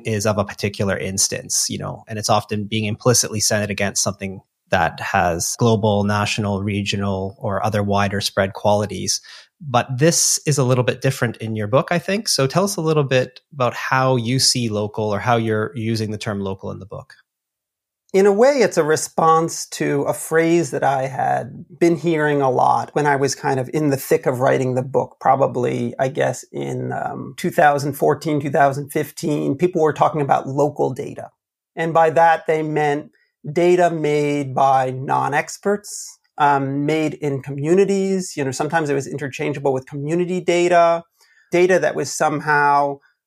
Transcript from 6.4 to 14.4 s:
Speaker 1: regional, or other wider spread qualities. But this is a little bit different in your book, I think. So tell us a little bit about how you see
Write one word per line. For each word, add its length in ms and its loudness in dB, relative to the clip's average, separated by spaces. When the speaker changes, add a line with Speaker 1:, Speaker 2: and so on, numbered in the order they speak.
Speaker 1:
regional, 800 -4
or 260 -4
other 160 -2
wider 380 0
spread 320 -2
qualities. 680 -2
But 280 -2
this 480 2
is 100 2
a 60 2
little 220 2
bit 160 -2
different 380 -2
in 180 -6
your 100 -4
book, 240 0
I 80 2
think. 300 -2
So 180 2
tell 160 2
us 140 -2
a 40 -4
little 220 2
bit 380 0
about 220 0
how 400 0
you 240 0
see 300 0